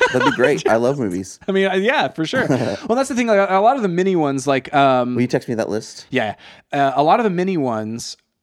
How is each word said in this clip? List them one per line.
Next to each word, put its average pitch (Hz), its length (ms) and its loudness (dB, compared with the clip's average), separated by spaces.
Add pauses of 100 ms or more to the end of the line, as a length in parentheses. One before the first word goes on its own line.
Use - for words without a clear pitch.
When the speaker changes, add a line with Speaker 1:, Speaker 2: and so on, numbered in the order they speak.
(120)
Speaker 1:
that'd - 180 2
be - 60 -2
great. 127 300 2
Speaker 2:
<laughs> - 20 2
Speaker 1:
I 110 80 4
love 123 220 0
movies. 95 400 -6 (100)
Speaker 2:
I 202 40 -2
mean, 190 180 2
uh, 185 40 -2
yeah, 202 340 0
for 160 180 -4
sure. 254 220 -2
Speaker 1:
<laughs> 120 400 -2
Speaker 2:
Well, 226 80 0
that's 262 120 0
the 277 60 -6
thing. 240 140 -2
Like, 196 200 2
a, 185 100 0
a - 20 4
lot 233 160 4
of 262 60 -4
the 202 60 0
mini 185 280 0
ones, 139 300 -2
like, 135 280 0
um, 127 400 2
Speaker 1:
Will 120 80 0
you 123 60 0
text 135 200 -2
me 123 60 -4
that 110 160 -2
list? - 400 -8
Speaker 2:
Yeah. 113 240 -2 (380)
Uh, 139 240 2
a 143 60 4
lot 180 180 4
of 233 40 0
the 214 60 0
mini 185 260 -2
ones, 113 600 -4 (260)